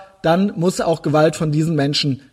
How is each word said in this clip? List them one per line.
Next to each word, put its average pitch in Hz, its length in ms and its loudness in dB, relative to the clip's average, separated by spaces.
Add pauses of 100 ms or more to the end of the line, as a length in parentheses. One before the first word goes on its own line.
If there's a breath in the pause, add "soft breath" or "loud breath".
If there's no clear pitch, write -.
(240 loud breath)
dann 185 320 2
muss 175 260 -2
auch 170 200 -2
Gewalt 156 340 2
von 156 160 -4
diesen 160 240 0
Menschen 143 460 -2 (120)